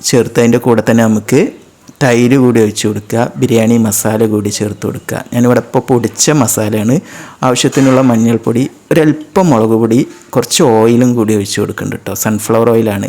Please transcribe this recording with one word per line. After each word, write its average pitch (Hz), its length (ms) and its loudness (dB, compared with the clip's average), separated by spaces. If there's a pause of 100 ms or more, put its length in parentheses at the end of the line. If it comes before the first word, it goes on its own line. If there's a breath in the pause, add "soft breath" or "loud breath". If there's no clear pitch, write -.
(100)
ചേർത്ത് 120 320 0
അതിൻ്റെ 120 240 2
കൂടെ 113 240 2
തന്നെ 117 180 4
നമുക്ക് 110 340 0 (600)
തൈര് 123 400 2
കൂടി 120 200 2
ഒഴിച്ച് 104 260 -2
കൊടുക്കുക, 107 320 -4 (200)
ബിരിയാണി 113 440 2
മസാല 110 480 -2
കൂടി 101 240 -2
ചേർത്ത് 104 320 -6
കൊടുക്കുക. - 320 -8 (120)
ഞാനിവിടെ 123 320 2
ഇപ്പോൾ 127 260 -4
പൊടിച്ച 120 500 0
മസാലയാണ്. 110 560 0 (500 loud breath)
ആവശ്യത്തിനുള്ള 131 540 2 (100)
മഞ്ഞൾപ്പൊടി, 117 540 0 (280)
ഒരല്പം 156 600 0
മുളക് 113 300 2
പൊടി, 117 180 2 (340 loud breath)
കുറച്ച് - 280 -2 (120)
ഓയിലും 120 440 4
കൂടി 110 200 0
ഒഴിച്ച് 98 240 -6
കൊടുക്കുന്നുണ്ട് 98 420 -8
ട്ടോ. 98 100 -8 (120)
സൺഫ്ലവർ 113 480 0
ഓയിലാണ്. 101 340 -2